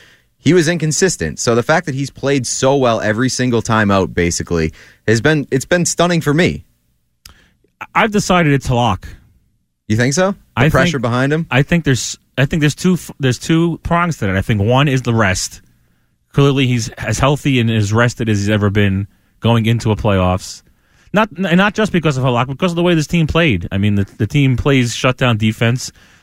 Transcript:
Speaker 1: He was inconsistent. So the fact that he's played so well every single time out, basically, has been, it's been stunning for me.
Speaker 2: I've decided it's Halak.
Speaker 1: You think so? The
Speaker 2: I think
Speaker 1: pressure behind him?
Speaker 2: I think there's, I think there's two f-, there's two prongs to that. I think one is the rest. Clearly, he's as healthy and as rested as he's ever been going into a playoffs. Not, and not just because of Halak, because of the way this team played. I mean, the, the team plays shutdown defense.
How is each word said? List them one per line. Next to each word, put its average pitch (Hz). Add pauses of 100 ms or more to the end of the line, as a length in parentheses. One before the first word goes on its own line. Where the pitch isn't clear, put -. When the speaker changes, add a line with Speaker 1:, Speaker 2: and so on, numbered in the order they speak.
(380)
Speaker 1:
He 139
was 180
inconsistent. 160
So 117
the 117
fact -
that 139
he's 135
played 139
so 135
well 117
every 107
single 123
time 110
out, 95
basically, 85 (360)
has 110
been, 147
it's 135
been 175
stunning 170
for 143
me. 139 (1300)
Speaker 2:
I've 214
decided 180
it's 135
Halak. 120 (840)
Speaker 1:
You 107
think 123
so? 185
The 190 (180)
Speaker 2:
I 113
think 156
Speaker 1:
pressure 147
behind 123
him? 160
Speaker 2:
I 131
think 170
there's, - (200)
I 131
think 165
there's 147
two 185
f-, -
there's 131
two 165
prongs 170
to 107
that. 95
I 98
think 104
one 127
is 131
the 120
rest. 104 (720)
Clearly, 139
he's 120
as -
healthy 135
and 117
as 107
rested 117
as 104
he's 101
ever 104
been 98 (320)
going 113
into 117
a 104
playoffs. 92 (520)
Not, 214
and 175
not 208
just 220
because 151
of 127
Halak, 123
because 170
of -
the 170
way 180
this 151
team 165
played. 135
I 98
mean, 104
the, 98
the -
team 135
plays 127
shutdown 123
defense. 117 (320)